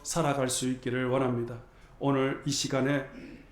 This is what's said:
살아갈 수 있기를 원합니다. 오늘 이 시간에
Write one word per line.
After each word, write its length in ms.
살아갈 440
수 220
있기를 400
원합니다. 480
오늘 460
이 60
시간에 560